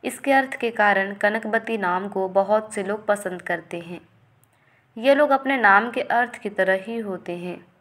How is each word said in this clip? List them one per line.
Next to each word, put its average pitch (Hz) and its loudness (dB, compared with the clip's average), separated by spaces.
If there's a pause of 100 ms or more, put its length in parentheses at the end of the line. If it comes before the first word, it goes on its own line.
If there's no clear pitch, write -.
इसके 254 -4
अर्थ 262 2
के 233 -4
कारण 202 2
कनकबती 220 -2
नाम 185 -2
को 190 -4
बहुत 208 2
से 202 -4
लोग 208 -6
पसंद 196 -4
करते 170 -6
हैं। 170 -14 (960)
ये 262 4
लोग 285 4
अपने 269 2
नाम 214 6
के 240 -4
अर्थ 240 0
की - -8
तरह 190 2
ही 226 -8
होते 180 -8
हैं 175 -10 (140)